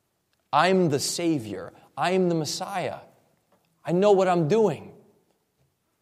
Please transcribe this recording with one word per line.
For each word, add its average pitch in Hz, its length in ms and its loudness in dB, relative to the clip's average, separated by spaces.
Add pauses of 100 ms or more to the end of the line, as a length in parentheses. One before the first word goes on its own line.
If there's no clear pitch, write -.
(520)
I'm 175 380 2
the 135 100 0
Savior. 151 720 -6 (240)
I'm 180 320 0
the 170 80 0
Messiah. 175 600 -6 (840)
I 151 60 -6
know 196 220 4
what 185 160 4
I'm 175 180 2
doing." 196 460 0 (1080)